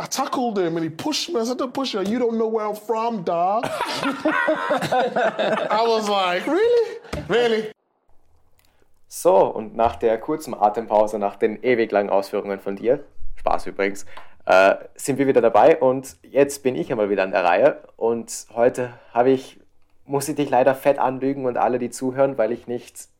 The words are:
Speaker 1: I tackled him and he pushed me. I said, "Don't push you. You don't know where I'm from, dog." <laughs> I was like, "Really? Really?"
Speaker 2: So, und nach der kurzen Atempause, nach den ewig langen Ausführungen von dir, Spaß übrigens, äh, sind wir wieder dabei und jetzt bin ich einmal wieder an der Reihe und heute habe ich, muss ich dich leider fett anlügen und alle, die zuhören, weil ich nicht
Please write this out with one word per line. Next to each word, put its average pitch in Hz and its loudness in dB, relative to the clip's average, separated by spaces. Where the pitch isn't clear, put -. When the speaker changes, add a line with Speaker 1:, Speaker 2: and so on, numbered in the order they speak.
Speaker 1:
I 170 -8
tackled 247 -4
him 170 0
and 165 -4
he 160 -4
pushed 285 -6
me. 240 -2
I 226 -2
said, 247 -4
"Don't 262 -6
push 262 -4
you. 202 -2
You 208 -2
don't 233 0
know 226 0
where 220 -2
I'm 208 -4
from, 226 -4
dog." 185 0
<laughs> - -
I 247 -2
was 220 0
like, 185 0
"Really? 453 2
Really?" 220 0
Speaker 2:
So, 180 4
und 107 -6
nach 117 2
der 110 0
kurzen 151 -6
Atempause, 107 2
nach 101 -4
den 110 -2
ewig 117 0
langen 101 0
Ausführungen 98 -2
von 98 -8
dir, 117 -2
Spaß - 0
übrigens, 98 -4
äh, 95 6
sind 131 -4
wir 139 2
wieder 131 4
dabei 117 6
und 131 0
jetzt 143 2
bin 127 0
ich 165 -4
einmal 107 0
wieder 98 2
an 95 -2
der 92 2
Reihe 98 4
und 117 -4
heute 123 0
habe 123 4
ich, - -2
muss 139 -4
ich 147 -4
dich 143 -2
leider 131 4
fett 139 0
anlügen 131 -2
und 123 -2
alle, 120 0
die 120 -4
zuhören, 135 -2
weil 110 2
ich 120 -10
nicht - -10